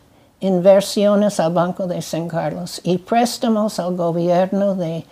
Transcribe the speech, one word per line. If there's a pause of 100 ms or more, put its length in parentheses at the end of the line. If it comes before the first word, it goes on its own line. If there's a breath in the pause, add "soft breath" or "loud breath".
(420 soft breath)
inversiones
al
Banco
de
San
Carlos
y
préstamos
al
gobierno
de